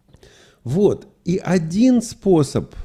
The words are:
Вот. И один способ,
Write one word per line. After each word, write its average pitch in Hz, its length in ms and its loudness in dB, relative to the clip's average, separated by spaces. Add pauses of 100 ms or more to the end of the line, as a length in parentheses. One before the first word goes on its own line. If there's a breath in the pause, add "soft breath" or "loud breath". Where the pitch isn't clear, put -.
(640 soft breath)
Вот. 147 440 0 (180)
И 170 120 -2
один 190 640 0
способ, 160 720 -2 (120)